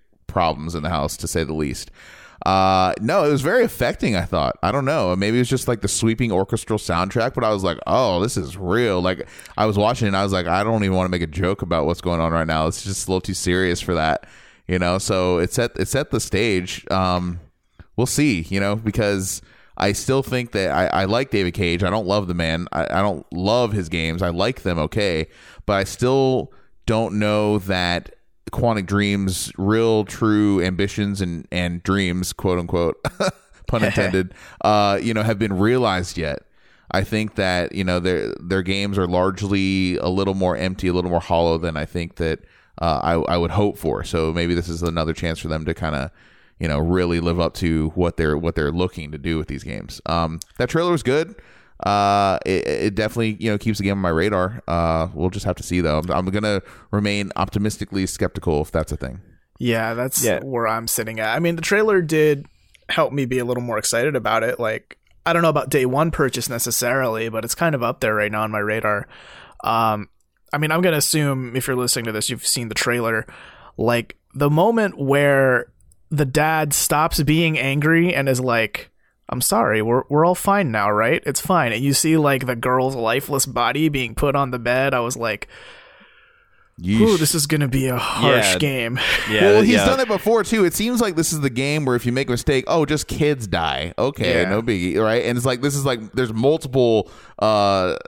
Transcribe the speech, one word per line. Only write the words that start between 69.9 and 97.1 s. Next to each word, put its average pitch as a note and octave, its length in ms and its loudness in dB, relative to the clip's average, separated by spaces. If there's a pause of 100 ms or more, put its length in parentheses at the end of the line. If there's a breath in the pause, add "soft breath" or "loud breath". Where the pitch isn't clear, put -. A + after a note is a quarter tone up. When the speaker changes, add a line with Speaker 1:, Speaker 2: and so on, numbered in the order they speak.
Speaker 2:
I D3 40 -2
mean, D3+ 140 -2
I'm E3 100 2
gonna F3+ 140 4
assume C#3 600 0
if B2+ 100 -2
you're C3 80 0
listening B2 300 0
to A2 80 -4
this, G#2+ 160 -4
you've A2+ 180 -6
seen A#2 220 -2
the G#2 60 -8
trailer. A#2 520 0 (480 loud breath)
Like, A#2 400 0 (180)
the C#3+ 160 2
moment G3+ 480 2
where C3+ 760 2 (360)
the D3 160 2
dad D3+ 480 2
stops D#3+ 500 0
being D#3 360 2
angry D3+ 560 2
and C#3 140 2
is B2+ 100 2
like, A#2+ 520 -2 (380)
I'm B2 120 -2
sorry, B2 400 2
we're, A#2 280 2
we're D3 160 4
all F3+ 100 4
fine G3 360 2
now, G#2 200 2
right? A2 340 2
It's C#3 160 -2
fine. D#3 320 2
And A2+ 100 -2
you C#3 100 2
see, D#3+ 240 2
like, C#3 280 2
the B2 100 -2
girl's B2+ 400 0
lifeless B2 500 0
body C3 440 0
being C3 260 -2
put C#3+ 200 0
on C#3 160 0
the B2 80 -4
bed. B2+ 340 0
I B2+ 60 2
was B2 180 -2
like, A2 300 -4 (1300 loud breath)
"Ooh, - 20 -10
Speaker 1:
Yeesh. G#3+ 360 6
Speaker 2:
this D3+ 140 2
is D3 140 -2
gonna D3+ 200 0
be C3 200 0
a B2 100 -2
harsh A#2 560 2
Speaker 3:
Yeah. F#2 60 2
Speaker 2:
game." B2+ 400 -2 (140)
<laughs> - 180 -2
Speaker 3:
Yeah, G#2+ 100 4
Speaker 1:
Well, G2+ 200 8
he's G3+ 140 6
Speaker 3:
yeah. G2 100 6
Speaker 1:
done - 140 4
it C4 80 0
before, G#3+ 360 2
too. A3 220 2
It E3 100 2
seems A#3 260 0
like G3+ 140 0
this D#3+ 180 0
is D3+ 80 -4
the C#3 80 0
game C#3 360 -2
where B2+ 100 2
if A#2+ 100 -2
you A#2+ 60 0
make C3 160 -2
a B2 40 -4
mistake, C3 360 0
"Oh, D#3+ 180 2
just D3 220 -2
kids D3 400 0
die. E2 500 -4
Okay, F#2 460 0
Speaker 2:
Yeah. F2+ 60 0
Speaker 1:
no G#2 120 0
biggie," F#2+ 420 0
right? A2 220 2
And A#2+ 120 0
it's A#2+ 80 -2
like, B2+ 160 0
this C#3+ 140 0
is C#3 100 -2
like, A2+ 280 -2
there's B2 200 -2
multiple, B2 760 2 (300 loud breath)